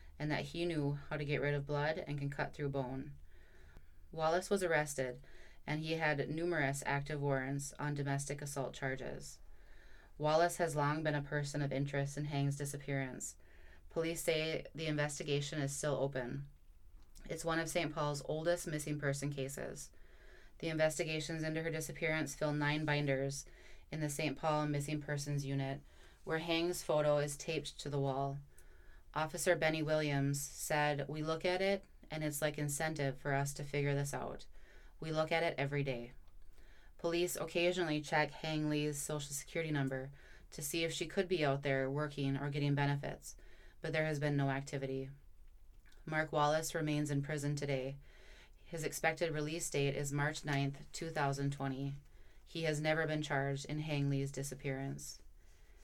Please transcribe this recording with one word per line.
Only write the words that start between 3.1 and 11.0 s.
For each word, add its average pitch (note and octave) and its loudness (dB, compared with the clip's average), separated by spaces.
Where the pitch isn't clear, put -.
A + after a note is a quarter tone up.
Wallace D#3+ 2
was G3 4
arrested, C#3+ 2
and D3+ 0
he D#3+ 0
had D3+ 2
numerous D3+ 2
active C#3 0
warrants C#3 0
on D3 0
domestic C#3+ 0
assault C#3 -4
charges. C3+ -4
Wallace D#3+ 6
has D#3+ 2
long D3+ 2